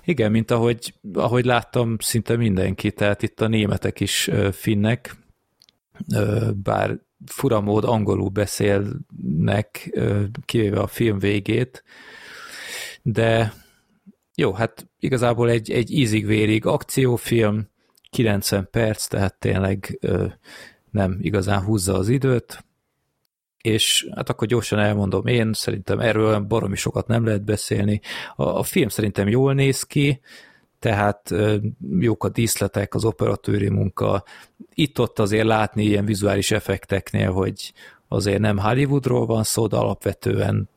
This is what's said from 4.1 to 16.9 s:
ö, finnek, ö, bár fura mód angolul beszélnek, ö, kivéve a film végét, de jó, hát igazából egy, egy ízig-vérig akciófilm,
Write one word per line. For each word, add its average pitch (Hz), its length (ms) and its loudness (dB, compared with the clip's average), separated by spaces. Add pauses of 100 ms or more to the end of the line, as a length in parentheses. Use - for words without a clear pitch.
ö, 98 240 2
finnek, 110 640 -2 (1000)
ö, 107 360 0 (120)
bár 104 340 0 (300)
fura 117 340 0
mód 104 240 2
angolul 101 440 2
beszélnek, 101 1600 -2
ö, 104 280 0 (240)
kivéve 104 360 0
a 104 60 -2
film 110 320 0
végét, 104 680 -2 (1160)
de 113 500 2 (880)
jó, 113 120 2
hát 110 340 -4 (120)
igazából 117 520 2
egy, 117 200 0
egy 120 200 -2
ízig-vérig 107 760 2
akciófilm, 117 1000 0 (420)